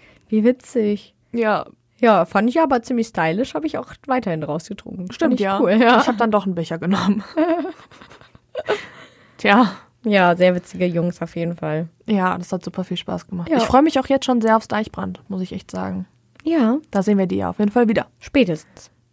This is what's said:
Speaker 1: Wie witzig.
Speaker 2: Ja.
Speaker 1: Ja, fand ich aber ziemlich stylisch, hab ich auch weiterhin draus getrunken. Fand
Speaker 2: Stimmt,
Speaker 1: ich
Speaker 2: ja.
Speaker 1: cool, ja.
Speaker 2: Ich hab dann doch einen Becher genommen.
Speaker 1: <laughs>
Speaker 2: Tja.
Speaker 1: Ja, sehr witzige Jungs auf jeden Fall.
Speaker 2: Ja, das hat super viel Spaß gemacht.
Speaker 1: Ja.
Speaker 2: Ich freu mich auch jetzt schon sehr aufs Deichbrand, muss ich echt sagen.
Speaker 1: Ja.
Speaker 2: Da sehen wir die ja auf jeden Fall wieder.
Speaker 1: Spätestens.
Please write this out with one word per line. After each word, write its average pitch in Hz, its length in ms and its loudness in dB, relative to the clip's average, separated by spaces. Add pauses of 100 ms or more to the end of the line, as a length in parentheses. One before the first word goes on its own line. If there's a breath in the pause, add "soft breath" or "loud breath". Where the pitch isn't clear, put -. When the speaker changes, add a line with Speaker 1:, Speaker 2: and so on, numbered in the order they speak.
(300 soft breath)
Speaker 1:
Wie 214 140 2
witzig. 220 720 -2 (160)
Speaker 2:
Ja. 214 340 -2 (340)
Speaker 1:
Ja, 208 260 6
fand 208 240 0
ich 285 120 0
aber 269 220 2
ziemlich 233 240 -2
stylisch, 180 480 -2
hab 302 100 -6
ich - 140 -4
auch - 80 -12 (180)
weiterhin 220 360 -2
draus 151 260 -6
getrunken. 185 400 -12
Fand - 80 -12
Speaker 2:
Stimmt, 330 200 2
Speaker 1:
ich - 40 -4
Speaker 2:
ja. 196 200 0
Speaker 1:
cool, 196 120 2
ja. 240 280 6
Speaker 2:
Ich 285 80 2
hab 233 100 -2
dann 226 120 0
doch 208 160 0
einen 190 80 -2
Becher 165 240 -6
genommen. 185 460 0 (120)
Speaker 1:
<laughs> 330 280 0 (1700 loud breath)
Speaker 2:
Tja. 208 340 4 (320 loud breath)
Speaker 1:
Ja, 190 320 4
sehr 180 200 4
witzige 180 300 -6
Jungs 170 360 -2
auf 165 140 -10
jeden 170 200 -4
Fall. 160 340 -6 (160)
Speaker 2:
Ja, 185 320 0
das 180 140 -8
hat 180 120 -6
super 180 200 -8
viel 180 140 -6
Spaß - 300 -8
gemacht. 175 220 -8
Speaker 1:
Ja. 311 80 2
Speaker 2:
Ich 226 60 4
freu 254 180 4
mich 320 180 2
auch - 80 -4
jetzt 269 180 0
schon 247 160 0
sehr 220 140 4
aufs 220 120 0
Deichbrand, 202 600 -6
muss 190 140 -6
ich 185 120 -8
echt 185 180 -14
sagen. 185 340 -8 (380)
Speaker 1:
Ja. 285 340 0 (140)
Speaker 2:
Da 196 120 0
sehen 208 140 2
wir 190 100 2
die 190 100 -2
ja 185 120 -2
auf 175 100 -10
jeden 208 120 2
Fall 240 180 2
wieder. - 180 -2 (120)
Speaker 1:
Spätestens. - 720 -2 (220)